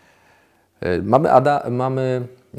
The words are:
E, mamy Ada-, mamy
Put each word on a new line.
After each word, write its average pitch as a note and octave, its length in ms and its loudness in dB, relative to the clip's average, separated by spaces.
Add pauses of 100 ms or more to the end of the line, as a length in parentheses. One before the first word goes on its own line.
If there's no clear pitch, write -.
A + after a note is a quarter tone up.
(800)
E, F2 220 -2
mamy B2+ 260 2
Ada-, C#3 420 2
mamy B2+ 560 -4 (320)